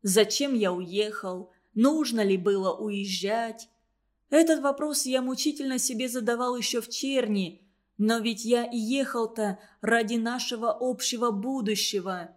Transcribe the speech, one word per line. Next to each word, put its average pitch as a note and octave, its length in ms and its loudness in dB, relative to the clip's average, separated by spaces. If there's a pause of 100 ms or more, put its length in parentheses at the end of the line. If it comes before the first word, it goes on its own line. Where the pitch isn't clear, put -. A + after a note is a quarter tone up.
Зачем G#3+ 520 4
я G3+ 200 2
уехал? F#3 760 -4 (220)
Нужно A#3+ 500 4
ли G3 140 4
было F#3+ 360 2
уезжать? G3+ 960 -4 (600)
Этот D#4+ 300 6
вопрос C#4+ 440 0
я B3+ 160 0
мучительно C4 560 -2
себе B3 320 -2
задавал A#3+ 480 -2
ещё A#3 240 -2
в A3+ 80 -14
Черни – G#3+ 760 -2 (300)
но A3 220 2
ведь A3+ 260 -4
я A#3+ 200 2
и A#3 120 -6
ехал-то A3+ 840 -2 (220)
ради A3+ 340 2
нашего A#3 640 -2
общего A#3+ 520 0
будущего. G3+ 1040 -2